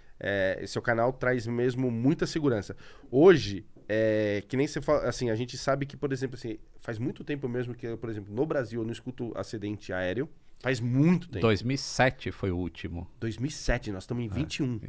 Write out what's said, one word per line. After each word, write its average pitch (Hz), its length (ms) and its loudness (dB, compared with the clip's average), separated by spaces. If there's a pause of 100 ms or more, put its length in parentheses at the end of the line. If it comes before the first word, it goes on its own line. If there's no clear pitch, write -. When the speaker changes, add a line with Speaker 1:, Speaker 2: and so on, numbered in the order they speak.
(200)
Speaker 1:
É, 95 460 0
seu 113 160 -4
canal 117 300 2
traz 127 340 0
mesmo 123 440 2
muita 131 360 2
segurança. 135 500 0 (340)
Hoje, 123 560 8 (220)
é, 107 600 4
que 127 80 -2
nem 143 100 2
você 151 140 -4
fala, 135 280 2
assim, 120 220 -2
a 110 40 2
gente 120 220 -4
sabe 139 300 -2
que, - 100 -14
por 139 160 -2
exemplo, 131 240 -4
assim, 110 220 -8 (220)
faz 117 180 -6
muito 131 260 -4
tempo 139 240 -4
mesmo 120 260 -4
que, 117 220 -8
por 113 120 -8
exemplo, 104 260 -8
no 123 120 2
Brasil 120 340 -2
eu 113 40 -2
não 117 80 -4
escuto 120 440 -8
acidente 104 560 -6
aéreo. 92 360 -2 (320)
Faz 127 200 0
muito 143 480 4
tempo. 101 140 -4
Speaker 2:
Dois 107 200 4
mil 127 140 -2
e - 20 -4
sete - 540 0
foi - 180 -2
o 90 60 0
último. 87 520 -6 (120)
Speaker 1:
Dois 113 160 -4
mil 123 120 -2
e 156 40 -6
sete, 120 400 -2
nós 95 120 -6
estamos 120 200 -4
em - 20 -4
Speaker 2:
É, 107 40 -6
Speaker 1:
vinte 139 260 -4
e 170 60 -2
um. 123 260 -2